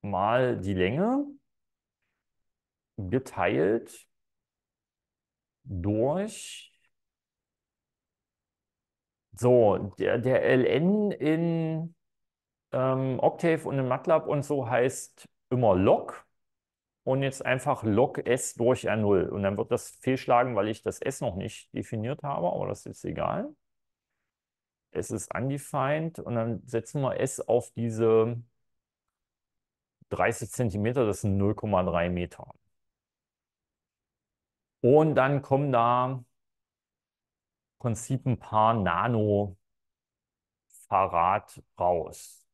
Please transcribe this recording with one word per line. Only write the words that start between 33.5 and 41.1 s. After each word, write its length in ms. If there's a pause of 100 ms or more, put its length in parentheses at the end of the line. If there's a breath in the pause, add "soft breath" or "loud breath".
Und 340
dann 260
kommen 300
da 400
im 140 (1500)
Prinzip 480
ein 100
paar 380
Nanofarad 840 (2250)